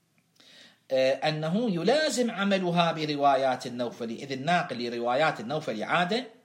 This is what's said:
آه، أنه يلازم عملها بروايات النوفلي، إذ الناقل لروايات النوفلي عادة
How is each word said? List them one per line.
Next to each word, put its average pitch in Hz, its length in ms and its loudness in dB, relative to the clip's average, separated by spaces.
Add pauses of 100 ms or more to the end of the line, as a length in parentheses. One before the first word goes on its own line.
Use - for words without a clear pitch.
(920)
آه، 131 220 4
أنه 156 580 0
يلازم 233 600 2
عملها 180 640 2
بروايات 139 760 2
النوفلي، 120 480 -6
إذ 135 180 -10
الناقل 135 540 -2
لروايات 123 540 0
النوفلي 123 440 -4
عادة 180 420 0 (180)